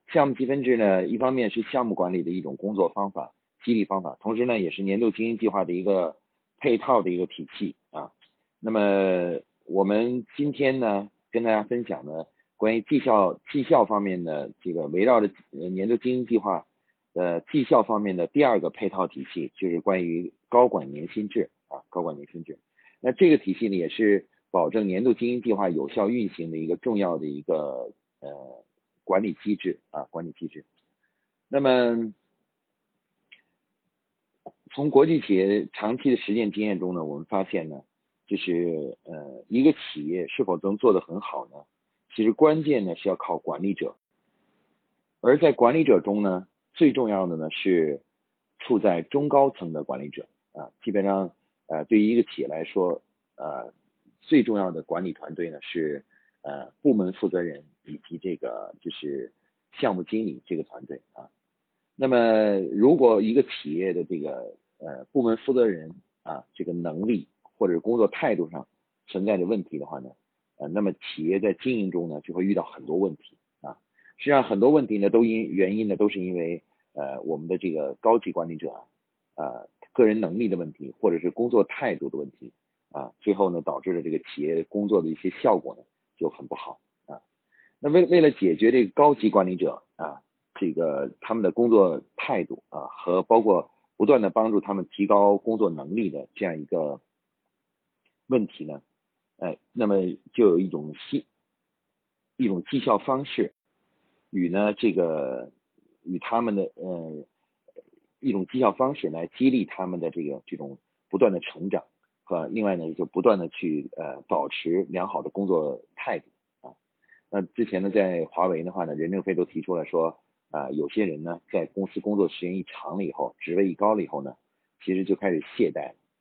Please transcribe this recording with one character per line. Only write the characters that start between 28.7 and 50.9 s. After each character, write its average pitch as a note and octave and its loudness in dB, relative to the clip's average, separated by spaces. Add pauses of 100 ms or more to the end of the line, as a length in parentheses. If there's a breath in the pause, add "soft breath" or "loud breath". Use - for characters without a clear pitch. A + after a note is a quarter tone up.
管 F#2+ 2
理 G#2 -2 (100)
机 - -2
制 - -6 (120)
啊， D2 -12
管 E2 -10
理 E2 -12
机 - -14
制。 D#2 -16 (840)
那 C#3 0
么 A#2+ 2 (2500)
从 D3 -2
国 C3+ 8
际 D#3+ 2
企 G2+ 0
业 G2 2
长 A2+ -4
期 C#3 0
的 A#2+ 4
实 G#2 -6
践 A2 0
经 G#2+ -4
验 G2 -2
中 F2+ -4
呢， E2 -4
我 D2 -8
们 D2+ -12
发 G2 -2
现 E2 -6
呢， C#2+ -16 (440)
就 G2+ -2
是， E2+ -4
呃， C#2+ -16
一 B2 0
个 D3+ 8
企 - -8
业 E2+ -4
是 - -4
否 F#2 0
能 G2 -2
做 A2+ 4
得 F#2+ 4
很 - -8
好 - -10
呢？ D2 -20 (500)
其 A2+ 0
实 A2 4
关 D#3 4
键 C#3 0
呢 F2+ -4
是 - -6
要 F#2 0
靠 F2 -6
管 D#2+ -8
理 G2 -2
者， - -6 (1300)
而 B2+ 6
在 D3+ 4
管 A#2 4
理 E3 4
者 B2 6
中 G#2 0
呢， F#2+ -2 (260)
最 D3 6
重 A#2+ 0
要 F#2+ 0
的 E2+ -4
呢 D#2 -6
是 D#2+ 0 (580)
处 A2+ 0
在 F2 2
中 C#3+ -2
高 C#3 4
层 F2 -10
的 D2+ -6
管 C2 -6
理 C#2+ -12
者 - -14 (280)
啊。 - -16 (100)
基 A2+ -6